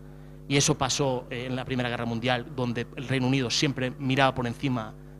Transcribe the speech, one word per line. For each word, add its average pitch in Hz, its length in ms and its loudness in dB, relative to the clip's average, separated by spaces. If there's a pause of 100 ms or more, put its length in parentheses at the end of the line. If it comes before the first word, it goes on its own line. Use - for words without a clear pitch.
(460)
y 139 100 4
eso 143 220 4
pasó, 131 520 0
eh, 123 180 -6
en 127 80 -2
la 127 80 -4
Primera 123 240 0
Guerra 117 160 -2
Mundial, 120 500 0
donde 123 400 -2
el 120 140 -10
Reino 131 180 2
Unido 127 240 2
siempre 127 480 0
miraba 135 380 4
por 123 100 0
encima 117 480 -2 (260)